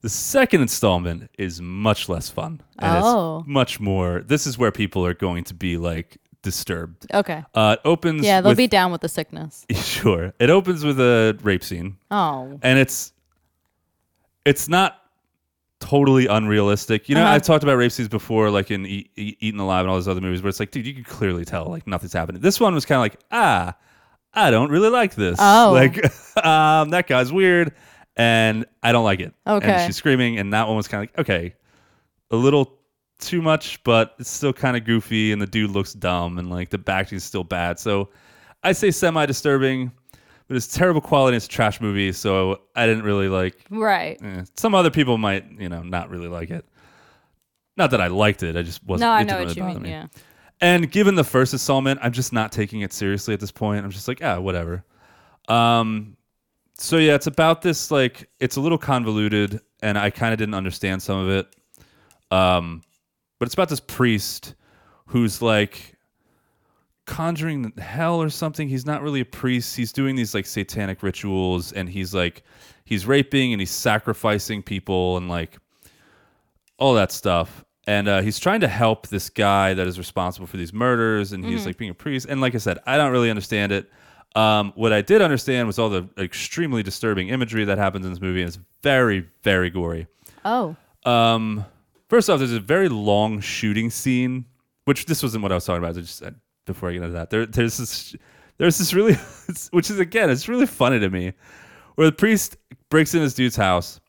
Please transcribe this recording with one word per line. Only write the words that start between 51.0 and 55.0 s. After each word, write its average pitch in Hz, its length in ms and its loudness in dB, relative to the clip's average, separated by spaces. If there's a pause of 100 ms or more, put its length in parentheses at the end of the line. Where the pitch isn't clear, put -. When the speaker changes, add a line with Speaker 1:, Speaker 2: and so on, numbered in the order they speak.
Speaker 1:
the 165 100 4
first 127 280 2
installment, 135 500 0
I'm 120 100 0
just 123 200 -4
not 110 200 -2
taking 107 280 -4
it 98 120 -6
seriously 101 420 -4
at 98 60 -6
this 104 120 -10
point. 104 320 -4
I'm 98 60 -8
just 95 180 -12
like, 131 160 -6
"Ah, 95 160 -2
whatever." 87 420 -6 (640)